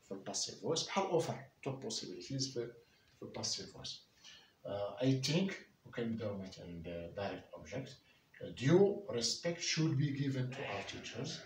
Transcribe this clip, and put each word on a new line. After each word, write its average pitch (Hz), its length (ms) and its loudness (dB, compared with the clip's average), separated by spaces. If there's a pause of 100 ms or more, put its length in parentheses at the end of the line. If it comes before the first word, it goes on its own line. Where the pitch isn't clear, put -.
في - 80 -10
الباسيف - 480 -4
فويس 156 220 2
بحال 180 400 2
offer، - 460 -6
two 127 40 -2 (100)
possibilities 123 720 -4
في، 117 180 -2 (460)
في - 40 -12
الباسيف - 500 -4
فويس. - 280 -10 (680)
آه، 101 360 -2
I 131 240 4
think، 190 260 4 (340)
وكنبداو 110 520 0
مثلًا 87 440 -8
ب 85 340 -6
direct 95 440 -4
object. - 300 -6 (500)
Due 147 640 6 (140)
respect - 420 0
should 156 380 4
be 143 100 4 (140)
given 131 320 2
to - 60 -8 (120)
our 98 200 -4
teachers. - 380 -6 (160)